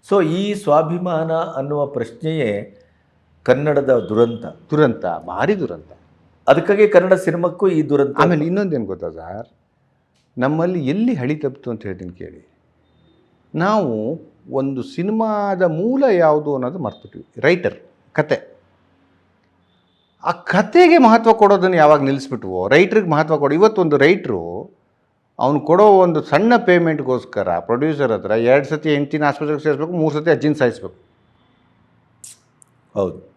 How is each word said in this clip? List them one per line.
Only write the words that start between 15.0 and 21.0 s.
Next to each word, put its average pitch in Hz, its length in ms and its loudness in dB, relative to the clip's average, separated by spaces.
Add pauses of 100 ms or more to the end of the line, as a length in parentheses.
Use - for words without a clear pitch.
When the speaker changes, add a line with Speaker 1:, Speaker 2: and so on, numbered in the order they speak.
Speaker 2:
ಮೂಲ 180 420 -2
ಯಾವುದು 156 500 2
ಅನ್ನೋದು 131 260 -6
ಮರ್ತ್ಬಿಟ್ವಿ. - 460 -12 (120)
ರೈಟರ್, 170 360 0 (400)
ಕತೆ. - 440 -4 (1700)
ಆ 160 80 -2
ಕತೆಗೆ 330 680 4
ಮಹತ್ವ 226 360 6